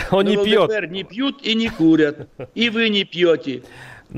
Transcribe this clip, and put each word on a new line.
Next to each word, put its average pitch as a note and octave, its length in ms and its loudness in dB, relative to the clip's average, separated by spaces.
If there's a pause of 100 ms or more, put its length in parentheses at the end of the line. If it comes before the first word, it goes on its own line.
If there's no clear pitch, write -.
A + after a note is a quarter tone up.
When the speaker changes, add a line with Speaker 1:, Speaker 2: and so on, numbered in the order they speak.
Speaker 1:
<laughs> - 100 -6
Он F#3+ 120 2
Speaker 2:
Но G3+ 80 2
Speaker 1:
не G#3+ 60 2
Speaker 2:
в G3+ 80 0
Speaker 1:
пьёт. G#3+ 160 4
Speaker 2:
Л D#3+ 60 2
Д G#3+ 60 -2
П G#3+ 120 -2
Р - 40 -10
не F#3+ 140 -8
пьют C4+ 400 -6
и A3 100 -2
не A3+ 160 0
курят. D#3 600 2 (260)
И A3+ 140 0
вы A3+ 200 0
не G3+ 140 0
пьёте. D#3 580 0 (480)
А - 80 -20